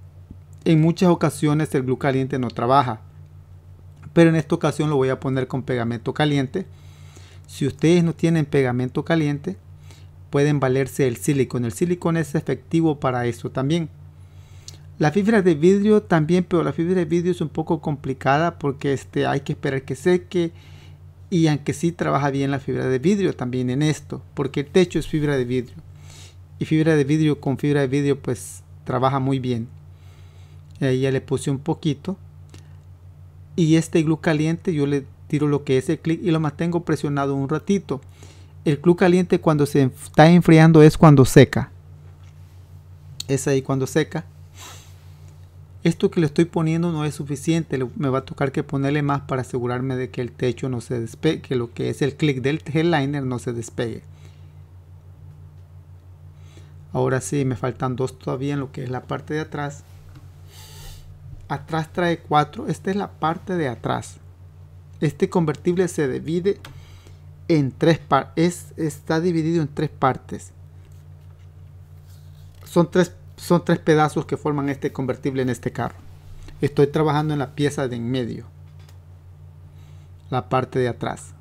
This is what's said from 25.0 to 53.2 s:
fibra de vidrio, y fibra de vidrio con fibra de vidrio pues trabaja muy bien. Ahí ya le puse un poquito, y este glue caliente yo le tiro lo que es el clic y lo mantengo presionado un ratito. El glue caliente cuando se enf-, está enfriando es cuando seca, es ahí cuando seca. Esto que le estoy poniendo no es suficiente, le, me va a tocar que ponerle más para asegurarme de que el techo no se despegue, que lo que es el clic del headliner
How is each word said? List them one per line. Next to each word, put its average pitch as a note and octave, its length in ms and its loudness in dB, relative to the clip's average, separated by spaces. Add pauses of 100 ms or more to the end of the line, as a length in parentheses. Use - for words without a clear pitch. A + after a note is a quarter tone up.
fibra D3 300 0
de B2+ 80 0
vidrio, B2 320 -4 (800)
y - 80 -6
fibra D#3 300 2
de D3 80 4
vidrio D3+ 360 0
con C3+ 200 -4
fibra C#3+ 220 0
de C3+ 60 0
vidrio C#3 320 0
pues - 440 -8 (220)
trabaja C3 340 0
muy C3+ 180 0
bien. B2 320 -4 (1120)
Ahí C3 200 0
ya C3+ 100 0
le C3 100 -2
puse C#3 300 -4
un C3+ 80 -2
poquito, D#3+ 580 -4 (1400)
y D#3+ 200 4
este E3 260 2
glue D#3 180 0
caliente E3 540 -2
yo C#3+ 140 0
le C#3+ 180 -2 (220)
tiro D3 180 0
lo D3 180 0
que C3+ 140 2
es C3 120 0
el D#3+ 100 -2
clic E3 240 -4
y F3 80 0
lo D#3+ 80 2
mantengo E3 460 -4
presionado C#3+ 500 -2
un C#3 140 -4
ratito. D#3 520 -2 (640)
El C#3+ 120 2
glue F3 180 4
caliente F3+ 460 2
cuando D3 260 2
se C#3+ 180 4
enf-, - 200 -6
está D#3+ 260 8
enfriando E3 500 10
es D3+ 160 10
cuando D3 260 10
seca, B2 460 6 (1600)
es C#3 200 -2
ahí C3+ 140 2
cuando C3+ 240 -2
seca. D#3 400 -2 (1600)
Esto F3+ 280 0
que - 80 -2
le E3 60 4
estoy D3+ 200 2
poniendo E3 460 -2
no D3+ 140 -4
es D3 100 -6
suficiente, D3+ 600 -4
le, B2+ 180 -4
me C#3+ 140 -2
va C3 100 0
a C3 60 -8
tocar - 260 -4
que D3+ 100 -4
ponerle C#3+ 420 -2
más C#3+ 180 -2
para C3+ 200 -4
asegurarme B2 540 -4
de B2+ 140 -6
que B2+ 120 -8
el A#2+ 120 -8
techo B2+ 340 -4
no B2 140 -4
se B2 180 -6
despegue, A#2 420 -2
que - 140 -6
lo A#2+ 180 -4
que B2+ 160 -4
es A#2+ 120 -6
el C3+ 140 -2
clic C#3 260 -2
del C#3+ 240 -2
headliner D3 580 -2